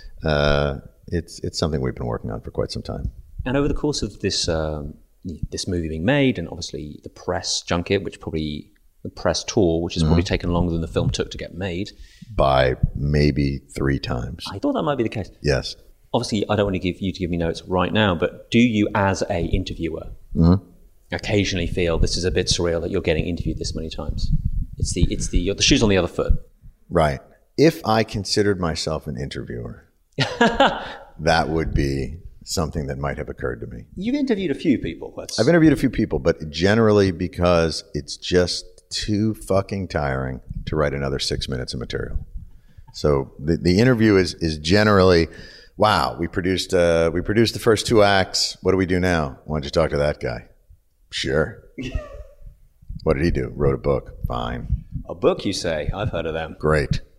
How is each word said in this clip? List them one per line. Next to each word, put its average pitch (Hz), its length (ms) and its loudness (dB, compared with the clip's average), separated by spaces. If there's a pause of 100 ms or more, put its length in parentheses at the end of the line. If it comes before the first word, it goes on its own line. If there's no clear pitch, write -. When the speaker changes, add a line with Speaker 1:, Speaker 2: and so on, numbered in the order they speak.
(240)
Speaker 1:
uh, 73 540 2 (300)
it's, - 320 -6
it's - 180 -6
something 78 220 0
we've 64 140 -4
been - 120 -8
working - 240 -6
on - 100 -8
for - 100 -14
quite - 200 -4
some - 120 -8
time. - 280 -8 (340)
Speaker 2:
And 127 120 -2
over 143 120 0
the 139 60 0
course 147 280 -4
of 107 180 -8
this, - 280 -2
um, 78 460 -4 (560)
this - 180 -6
movie 85 200 -2
being 80 160 -4
made, 135 340 2
and 85 100 -8
obviously 76 540 -12
the - 80 -16
press - 520 -4
junket, 95 400 0
which - 180 -10
probably, 78 520 -6 (300)
the - 80 -10
press - 340 -2
tour, 85 380 2
which 87 120 -4
has 85 100 0
probably 82 180 4
Speaker 1:
Mm-hmm. 92 60 -4
Speaker 2:
taken 90 240 0
longer 87 200 2
than 82 80 -2
the 80 80 -4
film 87 220 0
took - 220 -4
to - 60 -12
get 78 160 -10
made. 90 360 -6 (440)
Speaker 1:
By 65 420 4 (180)
maybe 71 640 2 (180)
three 69 220 0
times. - 520 -6
Speaker 2:
I 98 100 -10
thought 285 120 0
that 220 120 -2
might 147 120 0
be 127 60 -2
the 110 80 0
case. 101 180 -6 (140)
Speaker 1:
Yes. - 320 0 (400)
Speaker 2:
Obviously, 113 340 0
I 104 80 2
don't 104 100 2
wanna 95 120 -2
give 87 220 -2
you 95 120 -2
to - 60 -14
give 90 120 -2
me 87 60 -2
notes 82 300 -2
right 92 260 0
now, 104 220 4
but - 360 -4
do 117 100 4
you, 107 340 4
as 98 340 2
a 92 160 -2
interviewer, 80 600 -4 (320)
Speaker 1:
Mm-hmm. 85 280 6 (460)
Speaker 2:
occasionally 92 560 0
feel 85 320 0
this - 180 2
is 87 80 -4
a 90 60 2
bit 90 160 0
surreal 85 340 0
that 90 100 -4
you're 92 120 -2
getting 82 240 0
interviewed 82 320 -4
this - 160 -6
many 80 160 -6
times? - 400 -4 (480)
It's - 160 -4
the, 87 160 4
it's - 180 -2
the, 90 240 2
the - 100 -2
shoe's 127 200 4
on 107 80 4
the 98 80 6
other 87 100 2
foot. - 240 0 (560)
Speaker 1:
Right. 78 320 2 (380)
If 160 260 4
I 110 200 2
considered 101 560 0
myself 80 460 -2
an 69 140 -8
interviewer, 64 680 -10 (140)
Speaker 2:
<laughs> - 160 -10 (1000)
Speaker 1:
that 80 300 2
would 78 260 -2
be 69 440 -2 (260)
something 76 420 -4
that 67 120 -6
might 69 200 -6
have 69 100 -8
occurred 60 320 -8
to - 60 -10
me. - 180 -14 (120)
Speaker 2:
You've 220 200 -2
interviewed 196 340 0
a - 40 0
few 131 240 2
people. 82 380 -8
That's - 220 -8
Speaker 1:
I've 117 100 0
interviewed 160 240 6
a 127 40 4
few 131 140 0
people, 101 280 0
but 78 320 0
generally 101 600 4
because 85 720 2 (100)
it's 71 220 -8
just - 480 0 (260)
too 104 440 -2
fucking 98 540 -2
tiring 65 520 -4 (260)
to 78 100 -4
write 73 180 0
another 69 240 -4
six - 300 -6
minutes 64 260 -6
of 64 60 -8
material. - 460 -6 (680)
So 71 440 0
the, 80 180 0
the 87 220 4
interview 110 380 6
is, 90 180 4
is 80 240 -2
generally, 92 720 6 (480)
"Wow, 82 420 2
we 85 100 -2
produced, 92 460 -2
uh, 85 380 4
we 87 100 -2
produced 110 320 2
the 107 60 -8
first - 260 2
two 110 160 6
acts. 98 580 2
What 92 120 2
do 95 40 4
we 92 100 4
do 90 140 2
now? 82 440 0
Why 78 120 -4
don't 76 80 -4
you - 60 -8
talk 80 200 2
to 73 80 -2
that 73 220 0
guy?" 60 280 -6 (640)
"Sure." - 520 -2 (160)
Speaker 2:
<laughs> - 1300 -14
Speaker 1:
"What 78 100 2
did 69 100 0
he 85 60 4
do?" 62 240 -2
"Wrote 69 200 2
a 64 40 -4
book." 67 320 -2 (180)
"Fine." 60 560 -6 (240)
Speaker 2:
A 85 60 -10
book, 165 320 0
you 101 80 0
say? 78 400 -4
I've 101 160 -4
heard 82 160 -4
of 80 80 -4
them. 80 240 -6
Speaker 1:
"Great." 76 420 2 (180)